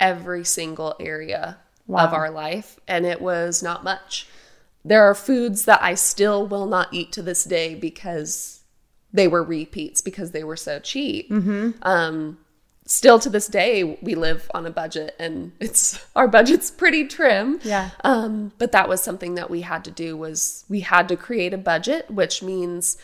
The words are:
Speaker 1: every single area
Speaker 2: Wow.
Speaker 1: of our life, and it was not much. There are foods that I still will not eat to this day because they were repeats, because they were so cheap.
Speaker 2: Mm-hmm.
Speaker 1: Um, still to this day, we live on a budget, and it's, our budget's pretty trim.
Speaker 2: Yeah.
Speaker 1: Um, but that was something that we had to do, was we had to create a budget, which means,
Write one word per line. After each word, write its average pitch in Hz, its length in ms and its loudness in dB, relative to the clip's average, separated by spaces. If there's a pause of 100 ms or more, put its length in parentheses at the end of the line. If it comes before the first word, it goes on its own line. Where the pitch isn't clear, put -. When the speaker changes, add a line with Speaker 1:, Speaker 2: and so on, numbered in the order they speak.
Speaker 1:
every 180 440 -2
single 160 560 -4
area 160 580 -8 (280)
Speaker 2:
Wow. 180 200 2
Speaker 1:
of 165 60 0
our 156 180 -2
life, 160 560 -8
and 175 200 -2
it 175 160 -2
was 170 400 -2
not 170 200 -6
much. - 440 -8 (580)
There 214 180 8
are 202 120 8
foods 240 500 0
that 185 180 8
I 180 120 0
still 202 520 2
will 202 200 -4
not 185 260 0
eat 170 200 -6
to 202 100 -10
this 175 220 -2
day 165 300 -2
because 160 840 -8 (520)
they 190 160 6
were 170 140 2
repeats, 156 580 -6
because 185 320 -6
they 156 120 -8
were 156 120 -8
so 147 220 -8
cheap. - 520 -6
Speaker 2:
Mm-hmm. 208 400 0 (120)
Speaker 1:
Um, 160 560 0 (480)
still - 340 6
to 233 100 -4
this 208 160 -2
day, 196 560 0
we 233 120 -4
live 160 400 0
on 170 120 -6
a 165 40 -8
budget, 160 480 -8
and 170 420 -8
it's, - 440 -2 (120)
our 262 120 6
budget's 233 420 6
pretty 320 360 2
trim. 262 560 2
Speaker 2:
Yeah. 196 280 -2 (140)
Speaker 1:
Um, 220 540 0
but 240 140 -2
that 190 160 4
was 185 140 0
something 180 320 -6
that - 160 -8
we 170 120 -4
had 170 220 -8
to 185 60 -14
do, 165 260 -10
was 156 520 -8
we 202 120 -2
had 180 280 4
to 175 80 0
create 180 380 -4
a 190 40 -4
budget, 190 520 -2
which 196 320 -2
means, 180 600 -4